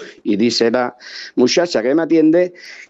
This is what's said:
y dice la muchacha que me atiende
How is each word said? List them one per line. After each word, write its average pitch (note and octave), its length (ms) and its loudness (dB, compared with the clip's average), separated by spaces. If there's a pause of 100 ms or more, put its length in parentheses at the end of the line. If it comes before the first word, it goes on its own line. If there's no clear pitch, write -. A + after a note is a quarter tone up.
(220)
y G#2 120 -2
dice A#2 360 0
la B2 240 -2 (400)
muchacha B2+ 460 0
que B2+ 140 0
me E3 80 0
atiende E3 500 2 (360)